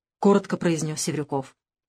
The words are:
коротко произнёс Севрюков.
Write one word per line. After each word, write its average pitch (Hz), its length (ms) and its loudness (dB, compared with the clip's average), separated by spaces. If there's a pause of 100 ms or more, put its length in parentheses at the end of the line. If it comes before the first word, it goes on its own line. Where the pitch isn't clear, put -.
(200)
коротко 202 380 2
произнёс 156 440 -2
Севрюков. 143 540 -4 (340)